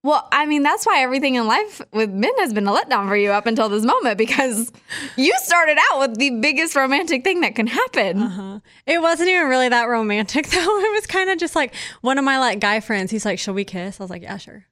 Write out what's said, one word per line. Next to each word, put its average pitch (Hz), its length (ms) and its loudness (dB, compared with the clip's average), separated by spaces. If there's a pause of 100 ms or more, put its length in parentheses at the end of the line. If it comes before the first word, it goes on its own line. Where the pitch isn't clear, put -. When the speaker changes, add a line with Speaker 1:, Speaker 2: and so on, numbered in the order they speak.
Speaker 1:
Well, 294 300 0
I 285 120 2
mean, 294 180 0
that's 320 220 2
why 381 160 4
everything 262 360 2
in 233 100 0
life 330 340 0 (140)
with 214 160 0
men 226 260 0
has 349 160 0
been 208 140 0
a 196 60 2
letdown 233 360 0
for 202 80 2
you 202 140 2
up 208 160 0
until 226 240 0
this 214 140 0
moment, 254 340 2
because 233 520 0 (460)
you 262 220 2
started 339 400 2 (120)
out 294 100 0
with 240 180 0
the 277 100 2 (120)
biggest 302 360 0
romantic 277 480 0
thing 359 160 0
that 262 140 0
can 220 120 0
happen. 233 560 0
Speaker 2:
Uh-huh. 196 380 -8 (260)
It 330 140 0
wasn't 330 300 2
even 359 180 2
really 254 220 2
that 240 180 4
romantic, 220 600 -2
<laughs> - 20 -14
though. - 80 0 (220)
It 427 120 0
was 415 140 -2
kinda 381 300 0
just, 330 200 -4
like, 285 180 -2 (280)
one 262 160 0
of 277 60 0
my, 269 140 2
like, 233 220 0
guy 208 200 2
friends. 196 300 -4
He's 214 140 -4
like, 190 140 -2
"Shall 196 160 -6
we 196 100 -4
kiss?" 185 340 -10
I 202 60 -12
was 185 60 -14
like, 175 120 -12
"Yeah, 196 140 -12
sure. 190 360 -20